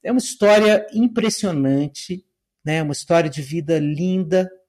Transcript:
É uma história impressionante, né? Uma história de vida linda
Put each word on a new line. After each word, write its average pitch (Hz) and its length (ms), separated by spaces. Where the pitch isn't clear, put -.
É - 80
uma 254 80
história 208 720
impressionante, 180 1300
né? 156 200
Uma 147 80
história 165 380
de 147 120
vida 156 380
linda 180 720